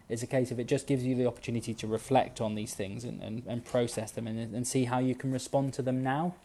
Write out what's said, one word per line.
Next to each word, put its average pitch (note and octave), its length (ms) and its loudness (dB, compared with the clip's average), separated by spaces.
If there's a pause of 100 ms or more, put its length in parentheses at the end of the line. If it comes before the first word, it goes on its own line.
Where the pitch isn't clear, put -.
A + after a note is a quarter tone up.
it's A#2 160 -4
a A#2+ 40 -4
case C3 240 2
of A#2+ 80 -2
it A#2+ 80 -2
just C#3 200 2
gives C3 180 4
you B2+ 100 4
the B2 100 4
opportunity A#2 480 -2
to A2 140 -6
reflect A2 520 2
on G#2+ 160 0
these G#2+ 200 -4
things G2+ 280 -4
and, - 180 -8
and, A2 240 -6
and A#2+ 200 -4
process A#2+ 460 0
them A2+ 160 -6
and, A2+ 280 -4
and A#2+ 100 -2
see C3 200 2
how B2+ 140 2
you C3 160 2
can C3+ 180 -2
respond C3+ 400 0
to - 80 -2
them B2+ 200 0
now, D3 320 0 (120)